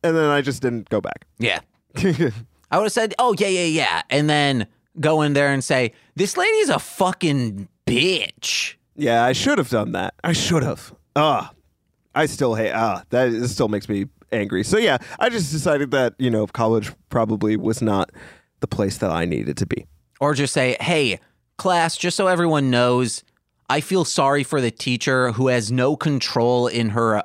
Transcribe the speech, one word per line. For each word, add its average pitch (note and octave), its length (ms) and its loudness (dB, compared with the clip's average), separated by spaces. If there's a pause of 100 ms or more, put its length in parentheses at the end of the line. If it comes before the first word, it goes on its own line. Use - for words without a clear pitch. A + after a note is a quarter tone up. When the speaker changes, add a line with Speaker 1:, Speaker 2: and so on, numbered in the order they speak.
Speaker 1:
And E3 120 2
then D#3+ 140 4
I C#3+ 120 4
just B2+ 200 -4
didn't A#2+ 280 -4
go G#2+ 120 0
back. - 240 -10 (140)
Speaker 2:
Yeah. G#2 200 0 (180)
Speaker 1:
<laughs> - 180 -20 (760)
Speaker 2:
I D3 60 2
would G3+ 60 2
have A3 80 -2
said, A3 280 -2
"Oh, B3 200 2
yeah, G3+ 80 2
yeah, F3+ 180 0
yeah." B2+ 440 0
And D3 200 2
then C#3+ 380 2 (320)
go D#3 220 2
in D3 120 0
there C#3+ 180 4
and C3+ 120 -2
say, B2+ 300 0 (220)
"This F#3+ 220 -2
lady G#4+ 200 2
is G4+ 120 2
a D3+ 100 2
fucking C3+ 880 -2 (200)
bitch." - 880 -2 (200)
Speaker 1:
Yeah, A#2 280 2
I B2+ 100 2
should B3+ 240 0
have C#3+ 120 -2
done A2 240 -2
that. F#2+ 200 -6 (100)
I E3+ 100 0
should D#3+ 300 0
have. - 300 -8 (220)
Ugh. C#3+ 320 2 (680)
I D#3 100 2
still C3 300 0
hate, A2 180 0
ah, G#2 380 -2
that, B2+ 180 2
it A#2 200 -2
still G#2+ 200 -2
makes G#2 180 -4
me G2+ 200 -4 (240)
angry. G2+ 320 -2
So G3+ 140 0
yeah, F#3+ 200 2 (220)
I A#3+ 100 2
just F#3 220 -4
decided D3 400 0
that, C3 260 2
you B2+ 120 0
know, G#2+ 180 0
college A2+ 440 0 (180)
probably A2 460 0
was G#2+ 260 -2
not G2+ 280 0 (500)
the - 80 -4
place - 300 -2
that G2+ 140 -2
I E2+ 140 0
needed C2+ 320 -4
to G#2+ 80 -2
be. - 200 -6 (340)
Speaker 2:
Or D3 140 0
just C#3 200 -2
say, B2+ 280 0
"Hey, C#3+ 380 0 (380)
class, E3+ 400 0
just F3 200 -2
so G3 100 2
everyone E3 420 2
knows, B2 540 2 (460)
I C#3 100 2
feel F3+ 260 0
sorry C#3+ 380 2
for C#3+ 160 -2
the A#2+ 120 0
teacher B2+ 640 0
who C3 140 0
has A#2+ 240 0
no B2+ 240 2
control B2 720 0
in A2+ 220 0
her A2 360 0